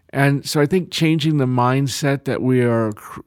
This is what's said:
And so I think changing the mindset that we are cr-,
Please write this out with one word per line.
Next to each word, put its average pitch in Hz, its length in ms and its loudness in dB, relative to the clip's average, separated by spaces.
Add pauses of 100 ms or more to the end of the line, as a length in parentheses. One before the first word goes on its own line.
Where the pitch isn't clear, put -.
(100)
And 139 380 0
so 147 140 0
I - 20 4
think 180 260 -2
changing 160 460 0
the 135 80 2
mindset 127 800 0
that 131 160 -4
we 127 220 2
are 113 300 2
cr-, - 340 -16